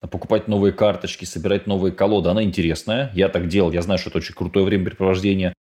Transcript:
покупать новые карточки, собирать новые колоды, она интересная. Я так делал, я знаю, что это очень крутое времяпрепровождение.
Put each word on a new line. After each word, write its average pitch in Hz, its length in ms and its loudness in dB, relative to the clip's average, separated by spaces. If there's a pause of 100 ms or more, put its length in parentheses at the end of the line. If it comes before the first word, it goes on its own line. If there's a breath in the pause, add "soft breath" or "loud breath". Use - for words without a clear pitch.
покупать - 460 -2
новые 101 260 2
карточки, 95 520 -2
собирать 95 420 -4
новые 95 260 0
колоды, 98 360 2
она 107 140 2
интересная. 104 720 -2
Я 95 160 2
так 90 180 -2
делал, 87 240 2
я 87 100 0
знаю, 90 180 0
что - 100 -8
это - 80 -6
очень - 160 -6
крутое 90 320 0
времяпрепровождение. 95 880 0 (260)